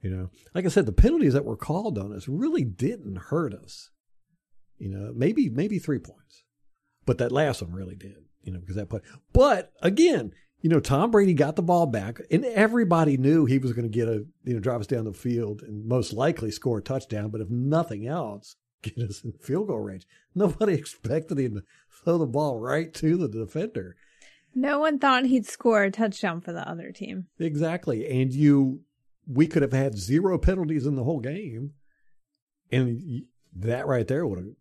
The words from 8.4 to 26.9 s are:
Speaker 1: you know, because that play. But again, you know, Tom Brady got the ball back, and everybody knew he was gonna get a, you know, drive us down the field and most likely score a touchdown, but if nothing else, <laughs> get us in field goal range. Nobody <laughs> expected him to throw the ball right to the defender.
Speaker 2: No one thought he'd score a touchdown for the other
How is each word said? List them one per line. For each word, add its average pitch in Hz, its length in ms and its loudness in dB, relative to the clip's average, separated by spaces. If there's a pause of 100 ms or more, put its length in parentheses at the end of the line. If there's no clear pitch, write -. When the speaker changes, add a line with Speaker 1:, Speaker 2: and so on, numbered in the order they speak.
Speaker 1:
you 95 80 -10
know, 90 80 -10
because 92 160 -10
that 104 120 -8
play. 110 120 -6 (320)
But 247 400 6 (100)
again, 202 480 4 (300)
you 160 100 2
know, 165 80 8
Tom 147 320 2
Brady 202 240 6
got 151 220 2
the 196 60 -2
ball 170 240 4
back, 113 340 -6 (100)
and 196 140 2
everybody 202 720 2
knew 143 300 4
he 131 120 4
was 131 140 -2
gonna 117 160 -4
get 113 180 0
a, 110 180 -2 (200)
you 123 100 -4
know, 110 60 -4
drive 120 200 -2
us 104 60 -8
down 117 200 -2
the 104 60 -8
field 113 480 -4
and 107 280 -14
most 123 240 0
likely 117 400 -2
score 120 260 -4
a 98 40 -8
touchdown, 107 480 -6
but 110 100 -8
if 98 100 -8
nothing 120 560 -2
else, 120 480 -8 (140)
<laughs> - 140 -20
get - 160 -8
us 107 260 -8
in 113 80 -10
field 180 340 -4
goal 131 140 -4
range. 98 260 -10 (300)
Nobody 196 380 2
<laughs> 143 40 0
expected 143 640 -4
him 120 160 -2
to 98 60 -10 (420)
throw 170 120 2
the 160 100 0
ball 131 340 -2
right 143 340 -4
to 156 220 2
the 175 120 0
defender. 110 680 -8 (580)
Speaker 2:
No 285 240 0
one 302 200 2
thought 262 280 4
he'd 247 200 4
score 220 360 2
a 196 80 2
touchdown 196 500 -2
for 175 120 -12
the 170 160 -10
other 170 240 -12